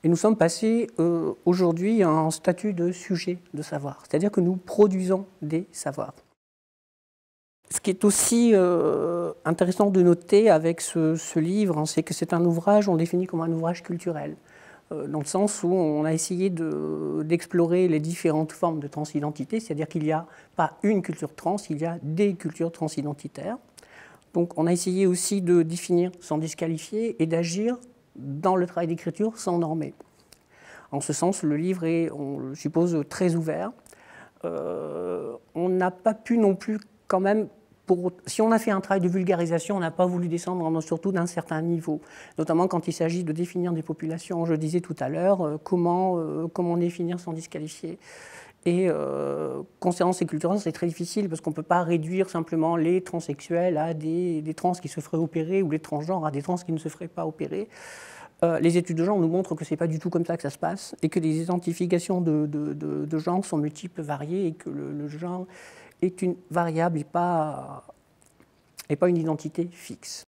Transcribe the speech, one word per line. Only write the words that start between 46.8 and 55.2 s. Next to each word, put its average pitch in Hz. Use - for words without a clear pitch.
sans 175
disqualifier. 160
Et, 180
euh, 143
concernant 180
ces 180
cultures, 170
c'est 175
très -
difficile 175
parce 160
qu'on 160
ne 151
peut 156
pas 175
réduire 175
simplement 165
les 170
transsexuels 170
à 165
des, 160
des 156
trans 180
qui 175
se -
feraient -
opérer 165